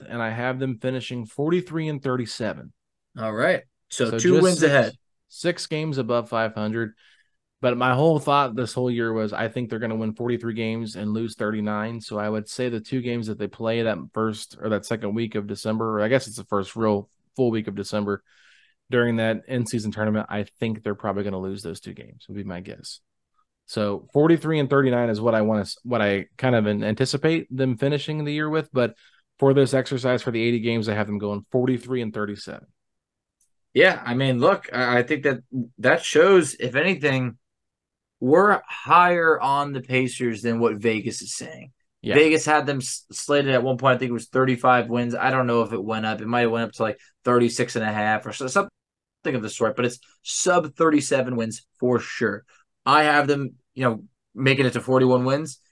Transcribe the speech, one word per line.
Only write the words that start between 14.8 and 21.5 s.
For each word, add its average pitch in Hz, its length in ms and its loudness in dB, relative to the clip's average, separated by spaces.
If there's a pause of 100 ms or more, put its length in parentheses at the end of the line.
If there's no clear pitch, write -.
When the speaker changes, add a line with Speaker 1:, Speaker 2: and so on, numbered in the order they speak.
Speaker 1:
second 107 300 -4
week 113 200 -4
of 104 120 -4
December, 110 520 -4
or 104 40 2
I 107 60 2
guess 131 180 2
it's 107 100 -14
the 107 80 -12
first 98 320 -4
real 107 320 0 (280)
full 123 140 2
week 110 160 -2
of 101 80 -8
December 101 480 -4 (680)
during 120 260 2
that 113 320 -2
in-season 113 440 -4
tournament, 107 360 -2
I 104 160 -4 (160)
think 110 220 -4
they're 104 120 -4
probably 101 300 -4
gonna 95 160 -6
lose 95 220 -8